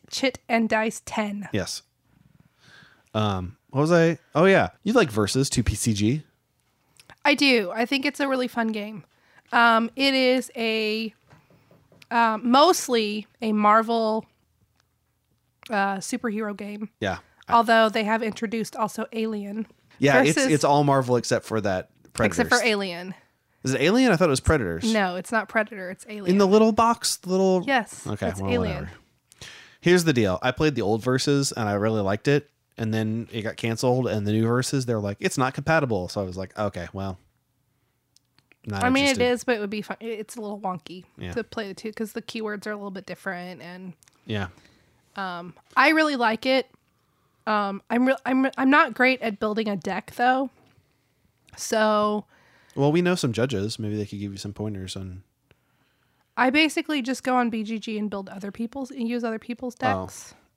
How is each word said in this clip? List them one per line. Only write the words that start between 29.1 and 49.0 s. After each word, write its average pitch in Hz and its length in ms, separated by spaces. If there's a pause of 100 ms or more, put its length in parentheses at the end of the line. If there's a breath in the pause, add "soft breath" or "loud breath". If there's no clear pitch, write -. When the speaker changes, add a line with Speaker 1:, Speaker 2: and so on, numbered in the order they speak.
Speaker 2:
Here's 175 240
the 160 80
deal. 101 280
I 127 100
played 151 240
the 120 60
old 104 220
Versus, 135 480
and 113 180
I 101 40
really 104 280
liked 98 260
it. 143 220 (280)
And 110 160
then 110 380
it 117 120
got 107 140
canceled, 123 500
and 104 180
the 104 60
new 110 160
Versus, 127 400
they're 117 120
like, 101 200
"It's - 180
not 131 160
compatible." 139 540
So - 140
I - 20
was 92 140
like, 95 200
"Okay, 95 360
well, 95 260 (1500)
not 190 180
Speaker 1:
I 247 60
mean, 269 160
it 285 40
Speaker 2:
interested." 247 240
Speaker 1:
is, 240 100
but 254 140
it - 20
would 208 100
be 208 140
fun. - 160
It, 226 80 (120)
it's 214 160
a 240 60
little 208 180
wonky 185 440 (140)
Speaker 2:
Yeah. - 160
Speaker 1:
to 226 100
play 214 240
the 190 80
two - 180
'cause 220 200
the - 100
keywords 208 420
are 214 60
a 214 40
little 202 140
bit 190 160
different, 180 560
and 180 320 (320)
Speaker 2:
Yeah. 101 220 (680 soft breath)
Speaker 1:
um, 180 380 (240)
I 269 120
really 311 260
like 226 320
it. 262 240 (800)
Um, 202 380
I'm 247 180
re-, 262 80 (100)
I'm, 262 220 (100)
I'm 262 120
not 294 240
great 254 280